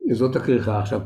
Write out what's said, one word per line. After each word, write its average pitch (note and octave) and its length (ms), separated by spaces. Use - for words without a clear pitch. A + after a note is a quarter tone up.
זאת B2+ 220
הכריכה. A2 440
עכשיו, G#2 260